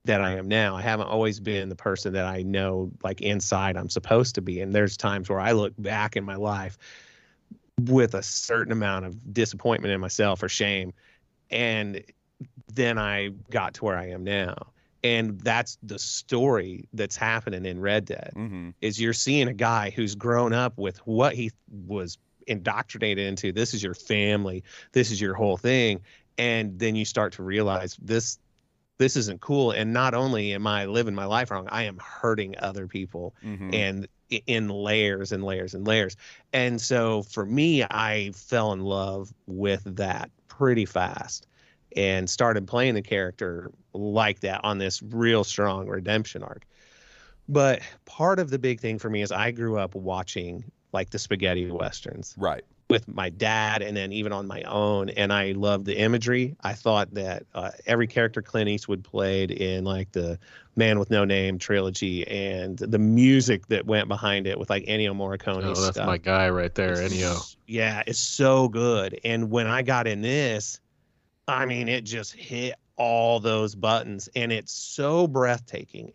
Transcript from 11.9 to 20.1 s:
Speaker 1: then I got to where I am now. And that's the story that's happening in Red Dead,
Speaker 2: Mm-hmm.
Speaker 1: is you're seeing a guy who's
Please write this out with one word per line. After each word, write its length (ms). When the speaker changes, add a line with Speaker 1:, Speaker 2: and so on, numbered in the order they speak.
Speaker 1:
then 240
I 300
got 240
to 100
where 120
I 140
am 140
now. 320
And 360
that's 420
the 160
story 920
that's 240
happening 500
in 140
Red 240
Dead, 320
Speaker 2:
Mm-hmm. 340
Speaker 1:
is 200
you're 120
seeing 360
a 60
guy 360
who's 240